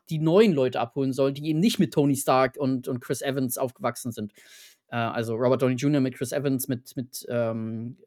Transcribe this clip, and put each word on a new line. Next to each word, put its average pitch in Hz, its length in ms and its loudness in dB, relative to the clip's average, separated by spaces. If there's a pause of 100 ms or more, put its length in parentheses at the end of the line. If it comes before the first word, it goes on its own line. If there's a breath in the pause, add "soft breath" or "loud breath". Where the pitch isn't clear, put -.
die 156 100 -2
neuen 175 340 6
Leute 131 260 0
abholen 131 340 -2
sollen, 135 200 2
die 143 160 -10
eben 156 100 0
nicht 226 200 2
mit 175 140 2
Tony 143 220 2
Stark 131 420 2
und, 131 300 -2
und 131 140 -4
Chris - 200 -6
Evans 135 360 -2
aufgewachsen 123 540 -4
sind. 107 220 -10 (560 loud breath)
Äh, 117 80 -6
also 113 380 -2
Robert 127 260 2
Downey 127 140 2
Junior 143 260 2
mit 131 140 0
Chris 131 160 -6
Evans, 135 360 -2
mit, 123 280 -6
mit, - 340 -10
ähm, 113 760 -4